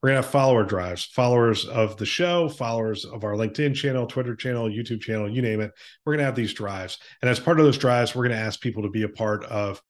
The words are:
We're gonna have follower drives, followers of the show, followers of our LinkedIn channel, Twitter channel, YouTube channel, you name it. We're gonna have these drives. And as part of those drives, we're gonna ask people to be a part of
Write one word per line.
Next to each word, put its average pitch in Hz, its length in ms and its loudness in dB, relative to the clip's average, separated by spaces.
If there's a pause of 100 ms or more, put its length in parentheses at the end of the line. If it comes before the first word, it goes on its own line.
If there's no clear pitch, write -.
We're 131 60 4
gonna 135 140 4
have - 80 -4
follower 131 340 6
drives, 90 400 -4
followers 120 640 2
of 110 320 0
the 104 80 -4
show, 175 420 0
followers 117 560 -4
of 110 180 -12
our 104 120 -2
LinkedIn 135 420 0
channel, 131 300 -2
Twitter 123 280 -4
channel, 120 340 -4
YouTube 113 320 -6
channel, 107 300 -4
you 123 100 -2
name 110 200 0
it. 107 100 -4 (340)
We're 151 100 0
gonna 147 100 0
have 131 100 -2
these 120 200 -2
drives. 98 440 -8 (240)
And 123 80 4
as 120 80 2
part 165 220 4
of 151 60 8
those 139 120 6
drives, 123 360 2
we're 123 100 0
gonna 117 160 0
ask 110 200 -6
people 110 220 -4
to 104 80 -2
be 107 140 -2
a 104 40 -4
part 107 360 -2
of 104 460 -4